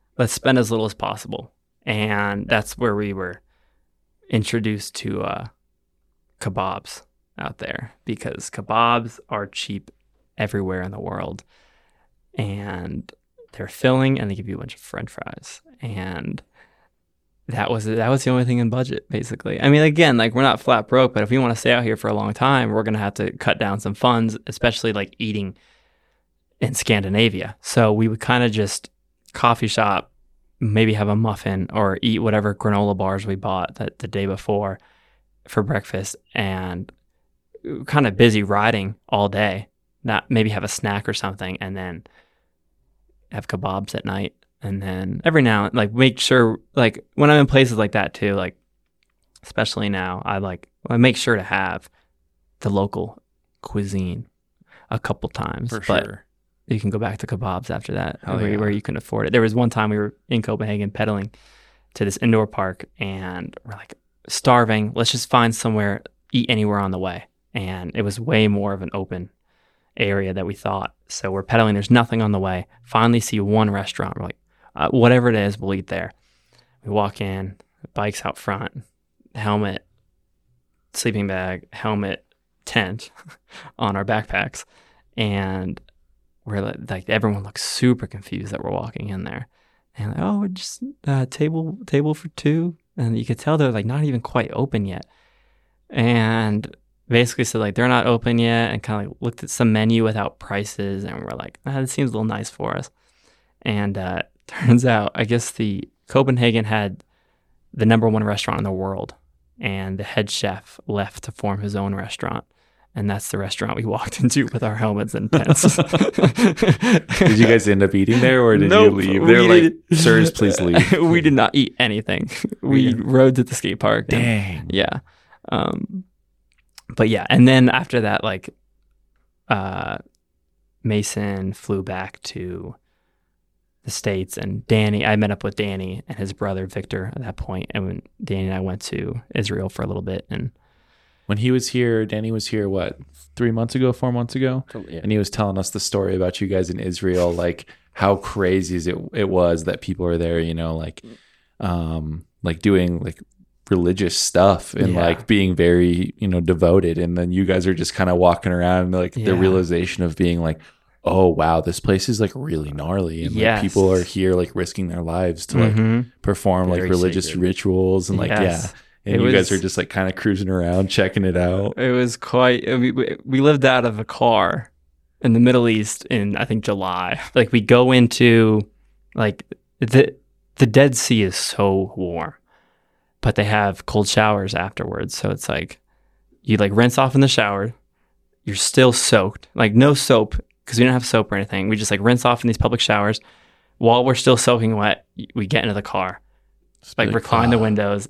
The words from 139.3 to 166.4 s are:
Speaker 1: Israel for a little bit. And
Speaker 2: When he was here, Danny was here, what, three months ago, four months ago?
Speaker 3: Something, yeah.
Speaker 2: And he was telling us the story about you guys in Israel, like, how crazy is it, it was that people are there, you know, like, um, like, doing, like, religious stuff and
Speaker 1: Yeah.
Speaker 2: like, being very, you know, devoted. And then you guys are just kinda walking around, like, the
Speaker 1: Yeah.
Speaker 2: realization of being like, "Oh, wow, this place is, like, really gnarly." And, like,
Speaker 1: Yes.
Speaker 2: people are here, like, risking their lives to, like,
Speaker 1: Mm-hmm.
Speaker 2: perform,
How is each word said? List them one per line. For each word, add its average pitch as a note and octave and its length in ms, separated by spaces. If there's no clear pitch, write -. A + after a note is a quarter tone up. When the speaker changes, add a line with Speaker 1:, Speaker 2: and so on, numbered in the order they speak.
Speaker 1:
Israel G#2+ 340
for - 140
a A2 40
little F#2+ 160
bit. F#2+ 280
And A2+ 220
Speaker 2:
When G#2 120
he B2 120
was B2+ 180
here, A#2 380
Danny A2 260
was A2 160
here, G#2 200
what, F#2+ 300
three A#2+ 140
months A2+ 240
ago, B2+ 180
four B2 200
months A#2+ 220
ago? C3 380
Speaker 3:
Something, G2+ 220
yeah. E2 80
Speaker 2:
And G#2 100
he G#2+ 60
was G2+ 120
telling G2+ 280
us F#2+ 120
the G2 100
story F#2+ 360
about F2+ 240
you G2+ 60
guys F#2 240
in F2 100
Israel, F2+ 520
like, F2 340
how G2 240
crazy F#2 600
is E2 100
it, F2+ 100
it G#2 160
was E2+ 360
that - 160
people F2+ 260
are E2+ 120
there, E2+ 220
you E2 140
know, E2 220
like, D#2 260
um, D#2+ 640
like, E2+ 180
doing, F2+ 400
like, - 200
religious F2+ 460
stuff - 580
and F#2 180
Speaker 1:
Yeah. F2 80
Speaker 2:
like, E2+ 260
being F#2+ 280
very, F2 640
you G#2 100
know, F2+ 120
devoted. E2+ 580
And F2 180
then F2 160
you F#2+ 140
guys F#2 200
are F#2+ 60
just E2 220
kinda F#2 200
walking F2+ 380
around, F2+ 400
like, F2+ 200
the B2 80
Speaker 1:
Yeah. G2 200
Speaker 2:
realization F2+ 640
of D#2+ 120
being F2 260
like, D#2+ 160
"Oh, F2+ 240
wow, D#2+ 340
this E2+ 180
place F#2+ 300
is, G#2+ 100
like, G#2 140
really D#2 380
gnarly." E2 520
And, - 100
like, G#2+ 80
Speaker 1:
Yes. A2 200
Speaker 2:
people F#2+ 280
are F#2 120
here, F#2 320
like, F2+ 200
risking F2+ 340
their E2+ 140
lives E2 440
to, C3+ 120
like, A2 160
Speaker 1:
Mm-hmm. A2+ 340
Speaker 2:
perform, F#2 480